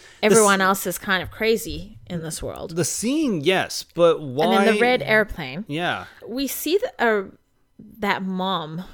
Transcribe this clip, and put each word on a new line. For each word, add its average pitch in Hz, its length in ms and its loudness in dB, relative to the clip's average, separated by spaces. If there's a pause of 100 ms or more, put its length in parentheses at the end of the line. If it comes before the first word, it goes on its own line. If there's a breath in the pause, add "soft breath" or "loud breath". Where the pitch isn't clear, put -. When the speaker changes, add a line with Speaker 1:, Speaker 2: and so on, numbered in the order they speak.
(240 loud breath)
Speaker 1:
everyone 208 380 6
Speaker 2:
s- 190 60 4
Speaker 1:
else 196 200 0
is 175 100 -6
kind 190 240 -2
of 147 100 -10
crazy 208 680 -4 (100)
in 175 160 -8
this 156 180 -8
world. 117 360 -8
Speaker 2:
The 170 80 0
scene, 247 560 -2
yes, 156 420 0
but 165 380 2
why? 143 240 -2
Speaker 1:
And 190 220 4
then 220 80 4
the 208 60 -2
red 247 200 2
airplane. 202 680 -2
Speaker 2:
Yeah. 147 380 -4 (200)
Speaker 1:
We 262 220 -4
see 311 300 -2
the, - 200 -4
uh, 220 260 2 (760)
that 202 260 -2
mom, 185 720 -4